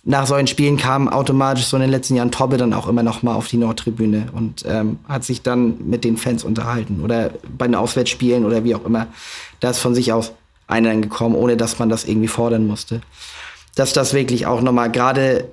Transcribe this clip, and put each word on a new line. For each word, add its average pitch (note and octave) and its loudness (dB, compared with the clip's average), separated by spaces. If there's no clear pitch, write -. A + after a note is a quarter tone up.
nach C#3 2
solchen C#3 2
Spielen C#3+ 2
kam C3+ 0
automatisch C3+ 2
so - -2
in C3 2
den C3 2
letzten C3 0
Jahren A#2+ 2
Tobbe C3 2
dann A#2+ 2
auch G#2 -4
immer A#2 2
noch A2+ -2
mal A#2+ 0
auf G#2+ -4
die - -2
Nordtribüne A2+ 0
und, A2+ -6
ähm, G#2+ -2
hat C3 -4
sich B2 -4
dann B2 0
mit A#2 -2
den A2+ 2
Fans A#2 -2
unterhalten A2+ -4
oder A2+ 0
bei B2 -2
den A#2+ 2
Auswärtsspielen A#2+ 0
oder A2 2
wie A#2 2
auch G#2 -8
immer. A2+ 0
Da B2 0
ist B2 -2
von B2 0
sich B2 2
aus A2+ 0
einer A2+ 2
dann A2 2
gekommen, A2+ 0
ohne A#2+ 2
dass A2+ -2
man A#2 2
das A2 0
irgendwie A2 0
fordern A#2 0
musste. A2 -6
Dass C3+ 0
das C3+ 2
wirklich B2 0
auch A#2 0
noch B2+ 2
mal A#2+ 2
gerade B2+ 2